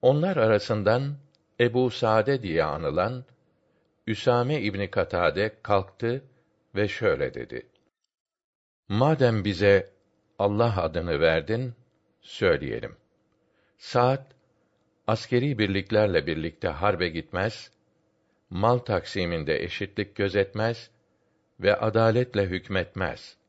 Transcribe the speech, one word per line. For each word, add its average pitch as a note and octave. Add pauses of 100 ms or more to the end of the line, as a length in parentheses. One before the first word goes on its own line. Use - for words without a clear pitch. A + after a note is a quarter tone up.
Onlar D3+
arasından A2 (420)
Ebu A#2+
Sa'de A2
diye E2
anılan D2+ (800)
Üsame A#2+
İbni G2
Katade F2+
kalktı A#2 (520)
ve G2+
şöyle C#2
dedi: A#1+ (1200)
"Madem A#2
bize G2 (500)
Allah G#2
adını E2+
verdin, E2+ (480)
söyleyelim. D2+ (840)
Sa'd, C3 (760)
askeri B2
birliklerle G2
birlikte D#2+
harbe F2
gitmez, F2 (760)
mal A2
taksiminde E2+
eşitlik G2
gözetmez G#2 (680)
ve G2+
adaletle A2
hükmetmez." F#2 (120)